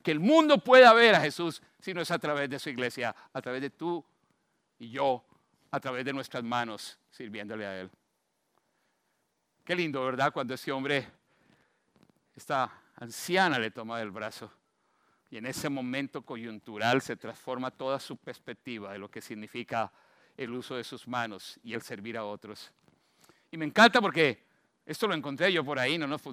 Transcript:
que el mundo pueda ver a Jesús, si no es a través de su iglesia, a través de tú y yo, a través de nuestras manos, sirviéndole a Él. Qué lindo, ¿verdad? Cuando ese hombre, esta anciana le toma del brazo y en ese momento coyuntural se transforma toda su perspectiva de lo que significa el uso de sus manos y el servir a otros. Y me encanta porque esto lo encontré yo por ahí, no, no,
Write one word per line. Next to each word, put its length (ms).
que 80
el 80
mundo 400
pueda 340
ver 220
a 60
Jesús, 380
si 120
no 100
es 100
a 80
través 320
de 80
su 100
iglesia, 460
a 80
través 200
de 100
tú 340
y 140
yo, 340
a 80
través 260
de 80
nuestras 300
manos, 560
sirviéndole 560
a 140
Él. 100
Qué 120
lindo, 300
¿verdad? 260
Cuando 220
ese 180
hombre, 360
esta 360
anciana 600
le 140
toma 260
del 140
brazo 400
y 60
en 100
ese 200
momento 540
coyuntural 800
se 140
transforma 560
toda 280
su 180
perspectiva 760
de 80
lo 100
que 120
significa 720
el 140
uso 240
de 80
sus 240
manos 560
y 100
el 80
servir 360
a 80
otros. 460
Y 80
me 80
encanta 340
porque 460
esto 220
lo 60
encontré 400
yo 100
por 160
ahí, 180
no, 80
no, 140